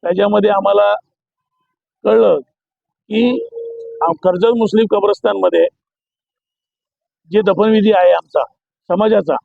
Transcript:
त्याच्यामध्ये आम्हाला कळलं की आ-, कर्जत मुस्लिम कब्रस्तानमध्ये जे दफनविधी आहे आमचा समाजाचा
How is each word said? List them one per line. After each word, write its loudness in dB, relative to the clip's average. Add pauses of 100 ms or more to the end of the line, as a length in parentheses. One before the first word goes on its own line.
त्याच्यामध्ये 0
आम्हाला 0 (1080)
कळलं 2 (680)
की -2 (540)
आ-, 0 (100)
कर्जत 0
मुस्लिम 0
कब्रस्तानमध्ये 0 (1600)
जे 0
दफनविधी 2
आहे 4
आमचा -2 (440)
समाजाचा 0